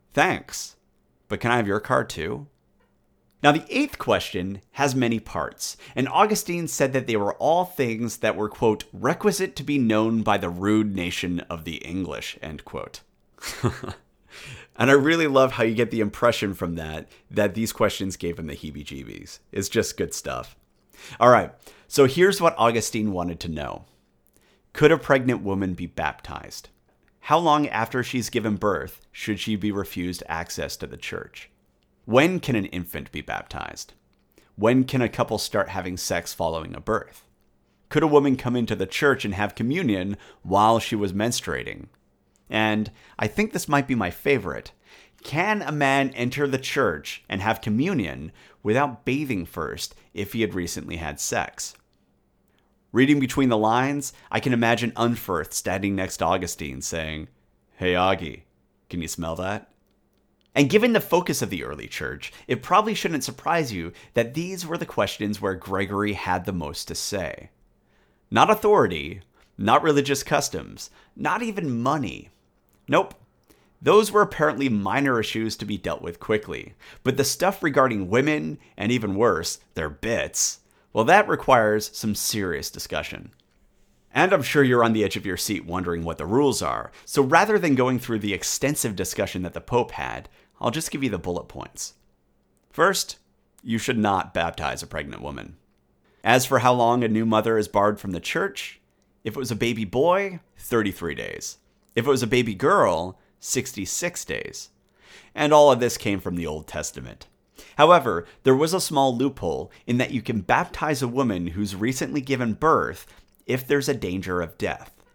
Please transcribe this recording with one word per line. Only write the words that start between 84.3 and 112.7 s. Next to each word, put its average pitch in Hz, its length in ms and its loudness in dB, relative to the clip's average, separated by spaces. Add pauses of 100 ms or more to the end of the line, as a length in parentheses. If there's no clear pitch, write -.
I'm 170 100 6
sure 143 220 4
you're 123 180 6
on 113 120 4
the 107 100 4
edge 98 120 -2
of 107 80 -8
your 92 120 -4
seat - 280 -4
wondering 87 380 -4
what 82 160 -6
the 76 80 -6
rules 127 340 4
are, 60 300 -4 (140)
so - 180 2
rather 175 340 4
than 170 200 2
going 127 240 2
through 117 180 -2
the 101 160 -2
extensive 127 640 -2
discussion 95 460 -4
that 87 120 -8
the 82 60 -12
Pope 120 320 0
had, 64 360 -8 (320)
I'll 117 120 0
just 156 180 -6
give 139 140 -4
you 131 40 0
the 101 100 -4
bullet 87 260 -4
points. - 500 -14 (800)
First, 185 440 2 (460)
you 113 160 -2
should 120 200 0
not 98 360 2
baptize 82 480 -4
a 71 60 -14
pregnant 69 340 -8
woman. 65 340 -12 (680)
As 127 200 6
for 131 140 4
how 123 140 6
long 120 320 4
a 113 40 2
new 110 160 2
mother 110 340 2
is 107 100 0
barred 104 320 2
from 101 100 -10
the 85 100 -6
church, - 600 -6 (420)
if - 140 -8
it - 20 -8
was 127 140 -4
a 110 40 -4
baby 113 280 -2
boy, 175 560 0 (180)
thirty-three 95 560 -2
days. 50 440 -10 (360)
If 117 120 0
it 143 40 6
was 131 120 2
a 120 40 0
baby 113 280 2
girl, 95 640 2 (200)
sixty-six - 840 -6
days. - 460 -10 (640)
And 147 180 0
all 147 180 10
of 123 80 6
this 120 200 0
came 98 220 -2
from 90 160 -6
the 85 100 -4
Old 78 200 -8
Testament. - 600 -10 (500)
However, 139 500 6 (180)
there 131 120 8
was 160 160 2
a 185 80 0
small 139 340 2
loophole 107 560 -2 (160)
in 120 120 0
that 123 120 0
you 117 120 -4
can 113 180 -2
baptize 139 640 0
a 123 60 0
woman 113 400 -2
who's 98 280 -4
recently 131 460 -2
given 123 320 -2
birth 110 520 0 (380)